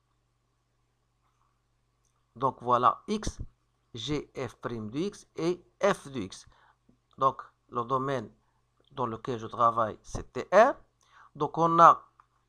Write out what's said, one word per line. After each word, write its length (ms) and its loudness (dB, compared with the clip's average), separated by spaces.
Donc 260 -2
voilà 460 2
x, 320 -6
g 400 -8
f 260 -10
prime 300 -10
de 80 -8
x 280 -8
et 280 -4
f 280 -2
de 120 -8
x. 260 -12
Donc 240 -2
le 140 -6
domaine 460 -4
dans 140 -4
lequel 320 -8
je 80 -12
travaille, 560 0
c'est 300 -12
T 200 -8
R. 220 6
Donc 220 -6
on 220 2
a 240 8